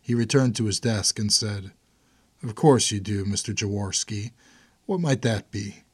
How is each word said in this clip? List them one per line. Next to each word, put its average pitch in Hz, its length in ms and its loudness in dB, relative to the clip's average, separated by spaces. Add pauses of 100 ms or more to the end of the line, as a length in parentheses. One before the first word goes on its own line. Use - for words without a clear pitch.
He 120 140 -2
returned 120 400 2
to 113 120 0
his 98 120 0
desk 107 400 0
and 104 140 0
said, 101 400 -2 (720)
"Of 110 100 -8
course 135 380 6
you 104 80 -2
do, 98 240 -2
Mister 98 280 -4
Jaworski. 101 800 -4 (560)
What 190 140 -2
might 139 220 0
that 110 280 0
be?" 101 320 -10 (120)